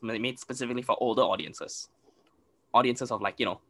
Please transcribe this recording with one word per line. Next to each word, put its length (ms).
ma-, 160
made 220
specifically 420
for 180
older 220
audiences, 680
audiences 380
of, 100
like, 160
you 80
know, 240